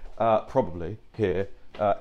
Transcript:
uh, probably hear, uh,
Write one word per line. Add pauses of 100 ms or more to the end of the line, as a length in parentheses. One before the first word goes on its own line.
(180)
uh,
probably (140)
hear, (300)
uh,